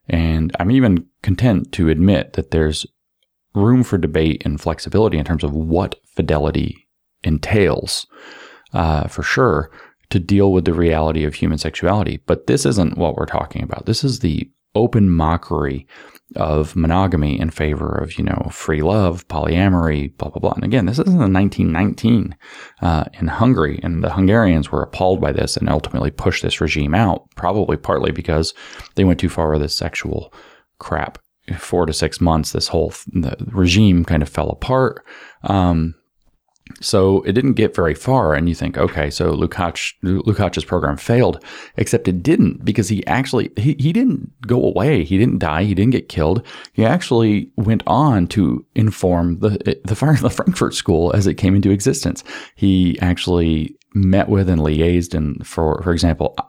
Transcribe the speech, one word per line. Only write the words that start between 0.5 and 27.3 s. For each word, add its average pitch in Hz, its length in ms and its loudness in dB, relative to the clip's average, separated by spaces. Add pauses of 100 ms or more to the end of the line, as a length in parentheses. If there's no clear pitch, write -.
I'm 92 120 0
even 113 340 4 (180)
content 101 500 0
to 80 160 2
admit 87 440 2
that - 180 -6
there's 78 340 0 (680)
room 120 300 4
for 104 140 0
debate 80 480 0
and 76 160 -4
flexibility 98 560 0
in 76 80 -2
terms 78 180 -2
of 71 100 -2
what 80 460 -2 (160)
fidelity 76 720 -2 (360)
entails, 80 840 0 (640)
uh, 80 360 0
for - 140 -8
sure, 87 480 0 (380)
to 101 100 0
deal 98 340 4
with 90 100 4
the 85 100 2
reality 78 520 2
of 76 100 -4
human 80 220 0
sexuality. 82 680 -2
But - 220 -2
this 135 180 2
isn't 104 320 0
what 82 200 -2
we're - 80 -4
talking - 360 -6
about. - 260 -8
This 113 180 -2
is 131 140 -2
the 78 300 -2 (260)
open 107 340 4
mockery 78 800 0 (480)
of 78 400 0
monogamy 82 640 0
in 82 100 -2
favor 76 400 -4
of, 71 300 -6
you - 40 -2
know, - 280 -4
free 76 320 -2
love, 90 460 0
polyamory, 80 880 0
blah, - 120 -8
blah, - 100 -12
blah. - 120 0
And - 120 -4
again, 110 220 0
this 117 140 -2
is - 80 0
in 180 100 4
the 127 100 2
nineteen 95 440 2
nineteen, 95 640 0 (480)
uh, 82 220 2 (140)
in 87 80 -2
Hungary. 82 540 2
And 82 220 -4
the 82 100 -4
Hungarians 95 580 4
were 73 120 0
appalled 92 360 0
by 73 120 0
this 69 260 -2
and - 100 0
ultimately 73 440 -2
pushed - 320 -2
this - 180 -4
regime 76 320 0
out, 98 420 2